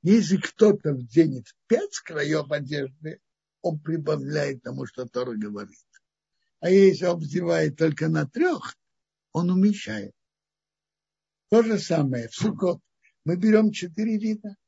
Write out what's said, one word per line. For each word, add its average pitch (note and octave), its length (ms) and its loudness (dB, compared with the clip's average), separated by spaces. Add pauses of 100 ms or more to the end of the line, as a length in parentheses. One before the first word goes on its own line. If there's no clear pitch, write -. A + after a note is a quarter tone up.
Если F3+ 360 4
кто-то G3+ 560 2
вденет B2+ 600 0 (120)
пять F4+ 320 -2
краев D3 520 -4
одежды, D3 720 -8 (400)
он D#3+ 180 -4
прибавляет D3+ 840 -4
тому, C3 240 -10
что B2+ 200 -12
Тора B2 300 -6
говорит. G#2 400 -10 (840)
А E3+ 100 -2
если F#3+ 340 6
он F3 160 0
вдевает D#3+ 560 -2
только D#3+ 320 0
на D#3 180 0
трех, D#4 480 -2 (580)
он F3 180 -2
уменьшает. F#3 640 0 (1400)
То A3+ 120 6
же A3 160 0
самое C3 500 -2
в - 60 -18
Суккот. G3 460 -2 (440)
Мы E3+ 120 -2
берем G#3+ 340 4
четыре G#3+ 460 -6
вида. G#3 400 -6 (120)